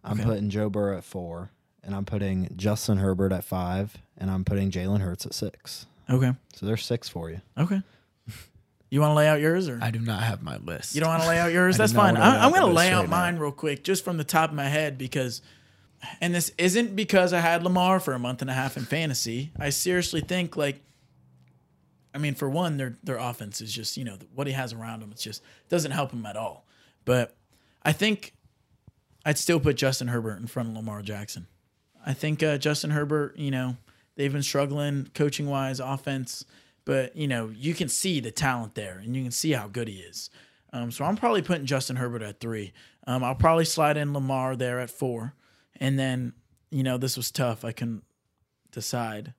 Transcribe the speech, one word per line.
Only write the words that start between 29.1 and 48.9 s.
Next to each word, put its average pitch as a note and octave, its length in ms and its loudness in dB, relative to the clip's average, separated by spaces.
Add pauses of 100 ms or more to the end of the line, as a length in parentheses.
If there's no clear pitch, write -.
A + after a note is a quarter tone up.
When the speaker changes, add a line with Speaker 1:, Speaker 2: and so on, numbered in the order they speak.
Speaker 2:
I'd D3 120 2
still E3+ 220 2
put C3+ 180 2
Justin C3 320 0
Herbert A2+ 300 -4
in A#2 80 -10
front A#2 220 -6
of A2 60 -8
Lamar G#2+ 260 -8
Jackson. G2+ 460 -10 (580)
I D3+ 80 -2
think, D3+ 280 -2
uh, D3+ 160 2
Justin D3+ 340 -2
Herbert, D3 460 -2
you C#3+ 140 -4
know, B2+ 260 -2 (380)
they've C#3 180 -2
been C#3+ 100 -2
struggling C#3+ 720 -2
coaching-wise, C#3 640 -2
offense, C3+ 640 -6 (420)
but, C3+ 300 0
you D3+ 120 -2
know, A#2 280 -2
you C#3+ 200 -2
can D#3+ 120 -2
see E3+ 320 0
the A2 120 -6
talent A#2+ 440 -2
there, F#2+ 220 -8
and A2+ 180 -6
you C3 60 -2
can B2 100 -4
see D#3 200 0
how A2 160 0
good A2 200 -6
he G2 100 -10
is. - 320 -14 (440)
Um, A#2+ 160 -6
so C#3 160 -6
I'm G3 120 2
probably A3 260 2
putting D#3+ 240 0
Justin C3 300 -2
Herbert A#2+ 260 -4
at G#2 160 -12
three. A2 340 -8 (320)
Um, B2+ 180 -2
I'll B2 120 0
probably E3 300 6
slide D3+ 320 2
in C#3+ 160 -2
Lamar C3 420 0
there B2 240 -2
at B2 100 -6
four. A#2+ 460 -4 (440)
And C3+ 200 2
then, B2+ 340 -2 (380)
you C3+ 100 0
know, C3 160 0
this B2+ 200 -2
was A#2+ 120 -6
tough. A#2+ 360 -2
I A2+ 80 -4
couldn't A#2 300 -6 (680)
decide. A2 680 -6